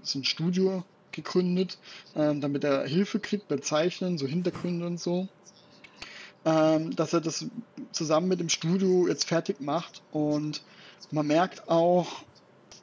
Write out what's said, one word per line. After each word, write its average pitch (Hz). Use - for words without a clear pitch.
so -
ein 127
Studio 180
gegründet, 180
ähm, 151
damit 143
er 139
Hilfe 196
kriegt -
beim 139
Zeichnen, 175
so 139
Hintergründe 175
und 175
so, 180
ähm, 160
dass 160
er 170
das 160
zusammen 160
mit 180
dem 165
Studio 180
jetzt 160
fertig -
macht. 147
Und 151
man 151
merkt 165
auch, 170